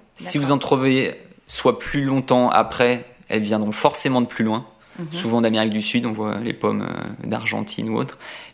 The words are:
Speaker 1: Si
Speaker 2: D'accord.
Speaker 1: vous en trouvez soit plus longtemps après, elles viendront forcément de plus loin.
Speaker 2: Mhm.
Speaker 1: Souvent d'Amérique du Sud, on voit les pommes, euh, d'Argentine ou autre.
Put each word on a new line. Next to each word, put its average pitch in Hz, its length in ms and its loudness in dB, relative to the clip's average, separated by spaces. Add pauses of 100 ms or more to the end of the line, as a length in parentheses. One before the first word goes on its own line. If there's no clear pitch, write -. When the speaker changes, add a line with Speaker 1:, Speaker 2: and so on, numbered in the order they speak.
(160)
Speaker 1:
Si - 220 2
Speaker 2:
D'accord. 143 100 0
Speaker 1:
vous 139 60 2
en 139 40 4
trouvez 131 640 2 (260)
soit - 320 2
plus - 260 -4
longtemps 127 440 2
après, 120 560 2 (240)
elles 107 140 0
viendront 107 300 0
forcément 135 480 2
de 123 60 2
plus - 180 -4
loin. 110 220 -2 (320)
Speaker 2:
Mhm. 160 140 -10
Speaker 1:
Souvent 117 280 0
d'Amérique 110 300 2
du 107 120 -2
Sud, 120 220 0
on 117 80 -4
voit 107 260 -4
les 113 140 -4
pommes, 107 300 -2
euh, - 440 -8
d'Argentine 110 640 -4
ou 110 60 -2
autre. 131 220 -4 (360)